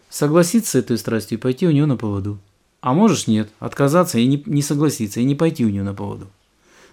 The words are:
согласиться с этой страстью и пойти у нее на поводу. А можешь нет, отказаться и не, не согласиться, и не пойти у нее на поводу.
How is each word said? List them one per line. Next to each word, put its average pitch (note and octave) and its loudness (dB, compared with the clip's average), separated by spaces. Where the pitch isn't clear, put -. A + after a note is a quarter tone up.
согласиться E3+ 2
с - -6
этой A#2 0
страстью A2 -4
и - -10
пойти C3 -2
у E3 4
нее D3 4
на C3+ 0
поводу. G#2 -4
А B2+ -2
можешь F#3 2
нет, G#2+ 0
отказаться C#3 0
и A#2 4
не, C#3+ 0
не C#3+ 0
согласиться, C#3+ -2
и A#2+ 2
не C#3 2
пойти D#3+ 0
у A2 2
нее G2 -2
на G2+ -6
поводу. G2+ -10